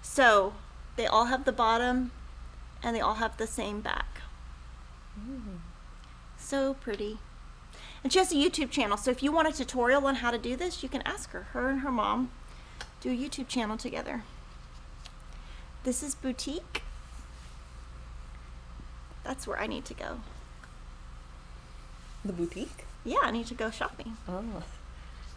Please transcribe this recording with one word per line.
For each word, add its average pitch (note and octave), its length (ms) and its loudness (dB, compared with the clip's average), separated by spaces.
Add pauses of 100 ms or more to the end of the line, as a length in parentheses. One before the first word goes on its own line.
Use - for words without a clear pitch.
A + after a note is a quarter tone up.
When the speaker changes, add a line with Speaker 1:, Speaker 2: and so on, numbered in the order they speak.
Speaker 1:
So G#3 520 8 (420)
they A#3 120 2
all A#3 180 8
have C4 200 2
the C4 60 6
bottom A#3+ 600 6 (720)
and A#3 120 2
they A3 60 2
all G3+ 140 4
have A3 220 0
the A3+ 100 0
same G#3 340 -2
back. - 400 -2 (960)
Speaker 2:
Ooh. G#3+ 440 -8 (760)
Speaker 1:
So C4+ 360 2
pretty. G#3+ 460 -2 (840)
And C4 80 2
she F#4 80 10
has F#4 120 8
a E4 40 4
YouTube C#4+ 360 6
channel, G#3 260 4
so B3+ 140 4
if B3+ 100 2
you C#4+ 100 6
want D#4+ 160 8
a D#4 40 6
tutorial C4+ 560 6
on C4+ 80 6
how A#3+ 160 2
to A#3 80 0
do A#3+ 160 0
this, F4 260 -2
you C4 80 -4
can - 140 -2
ask - 280 -4
her. F3+ 120 -6 (100)
Her B3 160 2
and C4+ 120 2
her C#4 100 0
mom A3+ 400 2 (680)
do B3+ 120 0
a B3 40 4
YouTube C4 320 -4
channel G#3+ 300 2
together. - 460 -4 (1600)
This B3+ 200 2
is C#4+ 120 -2
Boutique. - 680 -4 (2500)
That's C4+ 240 -4
where - 120 -2
I G#3+ 80 0
need - 180 -4
to - 80 -10
go. - 260 -6 (2000)
Speaker 2:
The G3 80 -2
boutique? F3 520 -4 (180)
Speaker 1:
Yeah, D#4 200 4
I - 80 4
need A3+ 160 0
to B3 80 -6
go A3 160 0
shopping. - 460 -4 (100)
Speaker 2:
Oh. G3 360 -4 (720)